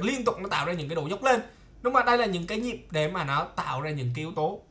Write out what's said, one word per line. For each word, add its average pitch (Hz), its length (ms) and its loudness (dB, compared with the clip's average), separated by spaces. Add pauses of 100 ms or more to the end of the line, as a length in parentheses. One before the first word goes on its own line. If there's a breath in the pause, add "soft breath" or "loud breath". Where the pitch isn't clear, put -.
liên 247 220 0
tục 220 160 2
nó 190 80 -6
tạo 147 180 0
ra 175 60 0
những 151 160 -4
cái 165 80 -6
độ 147 100 -2
dốc 208 160 -4
lên. 254 180 6 (420 loud breath)
Đúng 247 120 0
không 247 80 8
ạ? 240 40 -2
Đây 240 120 6
là 233 80 2
những 175 200 -2
cái 214 120 -4
nhịp 240 320 -6
để 156 200 0
mà 180 140 -4
nó 143 200 2
tạo 143 360 -4
ra 151 100 -4
những 131 240 -2
cái 156 80 -4
yếu 160 100 -6
tố 156 280 0 (100)